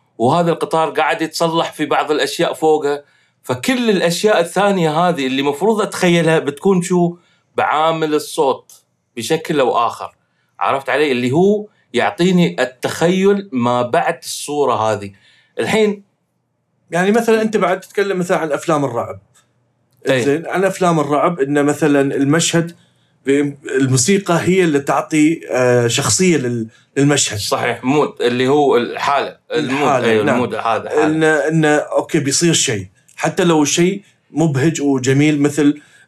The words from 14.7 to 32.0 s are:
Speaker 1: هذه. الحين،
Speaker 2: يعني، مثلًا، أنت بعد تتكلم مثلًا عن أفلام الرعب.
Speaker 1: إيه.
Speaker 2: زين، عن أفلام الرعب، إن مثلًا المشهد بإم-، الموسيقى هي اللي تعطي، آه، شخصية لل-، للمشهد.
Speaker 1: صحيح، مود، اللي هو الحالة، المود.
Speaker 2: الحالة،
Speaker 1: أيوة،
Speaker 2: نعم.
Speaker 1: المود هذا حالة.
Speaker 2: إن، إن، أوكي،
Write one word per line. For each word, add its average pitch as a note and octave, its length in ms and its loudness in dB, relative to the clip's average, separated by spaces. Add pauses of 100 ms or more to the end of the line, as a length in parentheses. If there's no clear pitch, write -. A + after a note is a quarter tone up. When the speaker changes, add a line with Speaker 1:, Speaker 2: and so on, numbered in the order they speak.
Speaker 1:
هذه. G#2+ 380 -4 (480)
الحين، G#3 440 -2 (880)
Speaker 2:
يعني، F3 200 0
مثلًا، A3+ 300 2
أنت A3 160 -2
بعد F#3 220 0
تتكلم G3 400 -4
مثلًا F3+ 180 -2
عن D#3 140 -4
أفلام D3 340 -2
الرعب. G2 340 -6 (880)
Speaker 1:
إيه. C3+ 160 0
Speaker 2:
زين، D3 220 0
عن F3 160 -2
أفلام F3+ 360 0
الرعب، C#3+ 400 0
إن C#3+ 260 0
مثلًا C#3+ 500 2
المشهد E3 560 0 (540)
بإم-، C#3+ 400 0
الموسيقى D3 760 0
هي F#3 220 2
اللي D3+ 160 2
تعطي، D#3 600 0 (120)
آه، B2 360 2
شخصية C#3+ 500 0
لل-، A#2+ 300 -4 (300)
للمشهد. C#3 400 0
Speaker 1:
صحيح، A#2+ 460 -4
مود، C3+ 380 0
اللي B2 260 0
هو C#3 300 4
الحالة، A#2+ 600 -2 (160)
المود. B2 280 -2
Speaker 2:
الحالة، C3+ 260 0
Speaker 1:
أيوة، A2 160 2
Speaker 2:
نعم. B2+ 120 0
Speaker 1:
المود A#2 200 -2
هذا G#2+ 340 -4
حالة. D3 160 2
Speaker 2:
إن، D#3 180 0
إن، D#3 420 2
أوكي، D3 540 0